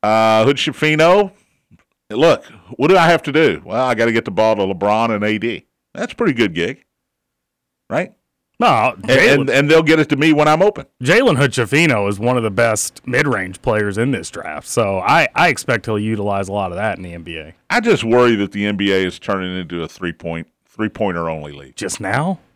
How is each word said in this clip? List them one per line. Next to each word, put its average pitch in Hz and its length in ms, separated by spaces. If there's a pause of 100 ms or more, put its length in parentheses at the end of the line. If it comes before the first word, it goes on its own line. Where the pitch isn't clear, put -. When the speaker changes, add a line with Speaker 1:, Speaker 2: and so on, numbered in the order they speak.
Speaker 1:
Uh, 110 440
Hood-Schifino, 156 840 (800)
look, 135 340 (320)
what 190 120
do 190 100
I 165 100
have 175 160
to 151 80
do? 131 320
Well, 117 220
I 123 80
gotta 113 180
get 113 140
the 107 60
ball 107 240
to 101 80
LeBron 104 500
and 104 100
A 107 140
D. 107 300 (260)
That's - 200
a - 20
pretty 202 180
good 107 220
gig, 87 280 (1040)
right? 160 240 (480)
Speaker 2:
No, 135 320 (100)
Speaker 1:
And, 110 60
and, 135 380
Speaker 2:
Jalen 131 100
Speaker 1:
and 147 140
they'll 160 120
get 160 160
it 151 100
to 147 80
me 156 160
when 151 160
I'm 156 120
open. 202 240 (160)
Speaker 2:
Jalen 180 360
Hood-Schifino 127 720
is 101 100
one 123 160
of 117 80
the 110 80
best 110 560
mid-range 123 540
players 104 360
in 123 140
this 101 180
draft, 78 380
so 98 320
I, 135 340
I 170 140
expect 120 380
he'll 107 140
utilize 101 500
a 95 40
lot 95 180
of 87 60
that 104 200
in 92 60
the 87 100
N 85 100
B 82 140
A. 78 160 (160)
Speaker 1:
I 233 100
just 208 240
worry 120 320
that 101 160
the 101 140
N 104 100
B 98 160
A 95 140
is 87 140
turning 92 380
into 85 260
a 78 40
three-point, 82 600 (200)
three-pointer 95 640
only 76 240
league. 69 240
Speaker 2:
Just - 240
now? 143 380 (160)